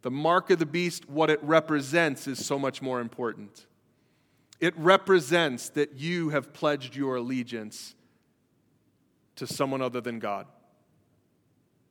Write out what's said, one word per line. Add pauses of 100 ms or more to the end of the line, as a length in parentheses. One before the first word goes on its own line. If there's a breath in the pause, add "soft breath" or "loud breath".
The
mark
of
the
beast,
what
it
represents,
is
so
much
more
important. (920 soft breath)
It
represents
that
you
have
pledged
your
allegiance (1400)
to
someone
other
than
God. (1400)